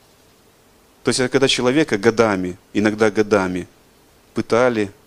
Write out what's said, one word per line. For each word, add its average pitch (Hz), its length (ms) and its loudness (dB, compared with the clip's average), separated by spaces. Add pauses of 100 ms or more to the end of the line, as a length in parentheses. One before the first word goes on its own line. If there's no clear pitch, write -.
(1040)
То - 60 -4
есть 123 120 0
это 123 100 -2
когда 131 180 2
человека 127 480 0
годами, 101 600 0 (160)
иногда 107 360 0
годами 98 560 -2 (680)
пытали, 113 580 -2 (140)